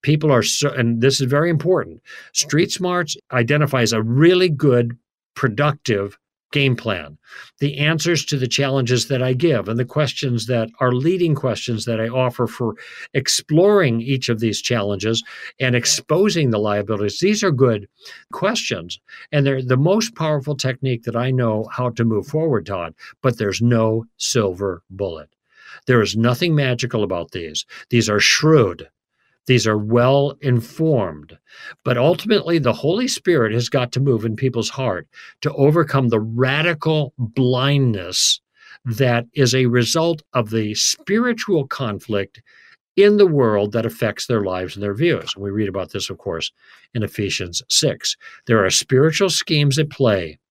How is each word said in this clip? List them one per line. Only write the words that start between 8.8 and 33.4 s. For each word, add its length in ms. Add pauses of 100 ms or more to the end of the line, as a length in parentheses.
that 160
I 100
give 340
and 120
the 40
questions 640
that 240 (100)
are 120
leading 420
questions 520
that 140
I 80
offer 380
for 300 (400)
exploring 840
each 280
of 100
these 220
challenges 600 (360)
and 160
exposing 760
the 80
liabilities. 600
These 240
are 80
good 380 (420)
questions. 680 (320)
And 140
they're 180
the 140
most 380
powerful 400
technique 480
that 120
I 160
know 400
how 180
to 160
move 220
forward, 400
Todd, 260 (300)
but 160
there's 240
no 420 (120)
silver 760
bullet. 380 (580)
There 160
is 120
nothing 380
magical 500
about 280
these. 340 (240)
These 200
are 100
shrewd. 680 (600)
These 200
are 100
well 640
informed. 960 (460)
But 160
ultimately, 580
the 160
Holy 340
Spirit 460